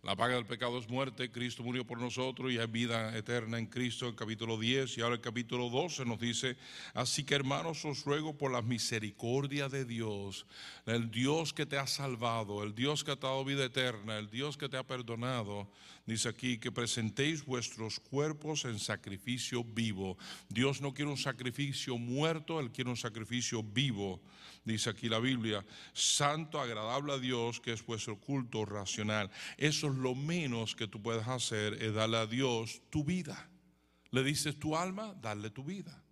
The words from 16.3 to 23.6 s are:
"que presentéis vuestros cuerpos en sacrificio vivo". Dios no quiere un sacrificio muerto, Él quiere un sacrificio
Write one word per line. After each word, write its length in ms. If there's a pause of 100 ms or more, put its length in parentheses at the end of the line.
"que 120
presentéis 720
vuestros 560
cuerpos 680
en 120
sacrificio 840
vivo". 560 (300)
Dios 320
no 120
quiere 160
un 80
sacrificio 800
muerto, 640
Él 120
quiere 200
un 60
sacrificio 680